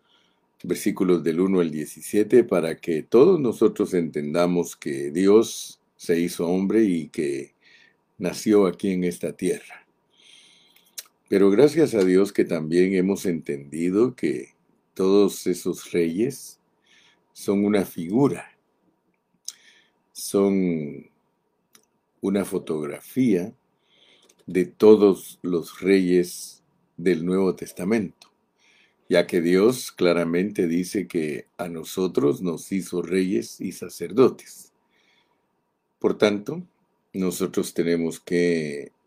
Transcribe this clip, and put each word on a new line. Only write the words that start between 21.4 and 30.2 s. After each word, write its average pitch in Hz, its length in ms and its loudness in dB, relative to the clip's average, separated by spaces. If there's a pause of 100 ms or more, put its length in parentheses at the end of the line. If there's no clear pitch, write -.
una 98 240 -2
fotografía 87 1120 -4 (920)
de 90 200 -2
todos 101 760 4
los 85 380 -6
reyes 90 840 0 (360)
del 85 260 -2
Nuevo 92 320 0
Testamento, 90 760 -6 (800)
ya 87 180 2
que 92 140 -2
Dios 95 520 2
claramente 87 760 0